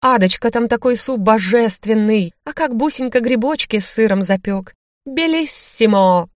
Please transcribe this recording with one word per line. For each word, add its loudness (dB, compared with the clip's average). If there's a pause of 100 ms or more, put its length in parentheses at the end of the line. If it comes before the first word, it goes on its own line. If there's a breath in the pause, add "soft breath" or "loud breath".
"Адочка, 2
там -2
такой 0
суп -6
божественный! 0 (100)
А -14
как -4
бусинка -2
грибочки -2
с -2
сыром 0
запек! -4 (320)
Белиссимо!" 0 (100)